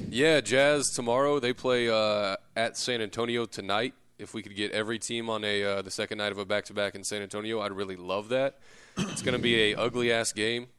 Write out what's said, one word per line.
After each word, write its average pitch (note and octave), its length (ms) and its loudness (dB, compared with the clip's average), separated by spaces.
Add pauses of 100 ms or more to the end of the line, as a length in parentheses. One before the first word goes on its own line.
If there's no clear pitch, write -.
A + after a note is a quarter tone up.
Yeah, C#3 320 4
Jazz C#3 500 4
tomorrow. C3+ 500 2
They B2 120 0
play, B2 360 2
uh, G#2 480 2 (200)
at A2+ 200 0
San A#2+ 240 -2
Antonio A#2 440 -2
tonight. G#2+ 500 -2 (240)
If G#2 160 -14
we A2 80 -8
could G2+ 120 -14
get G2+ 160 -2
every A2 300 -2
team A#2 280 -4
on A2 160 -2
a, G#2 200 0
uh, G2 180 0
the F#2+ 80 -8
second G#2+ 280 -4
night G#2 120 0
of G2 80 -4
a G2+ 60 -2
back-to-back G2+ 500 -2
in G2 80 -12
San G#2 200 -4
Antonio, G#2+ 380 -6
I'd G2+ 120 -4
really F#2+ 240 -6
love F#2 320 -4
that. C3 320 0 (360)
It's F#3+ 260 -4
gonna B2+ 180 0
be A2+ 320 4
a - 20 0
ugly-ass A#2 580 2
game. A#2 360 -2 (100)